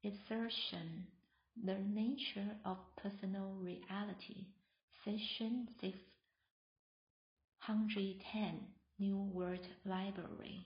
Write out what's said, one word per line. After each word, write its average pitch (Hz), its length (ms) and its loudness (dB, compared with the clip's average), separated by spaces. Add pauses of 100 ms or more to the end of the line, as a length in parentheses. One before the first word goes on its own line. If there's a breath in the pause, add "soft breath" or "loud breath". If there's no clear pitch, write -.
Exertion, 196 1000 0 (580 soft breath)
the 190 120 4 (180)
nature 214 600 2 (100)
of 190 120 2 (180)
personal 196 640 -2
reality. 185 840 -4 (560 soft breath)
Section 226 640 2 (120)
six 190 180 0 (1600)
hundred 214 560 2 (160)
ten, 185 280 0 (400)
New 196 180 6
World 180 500 0 (180)
Library. 190 800 -2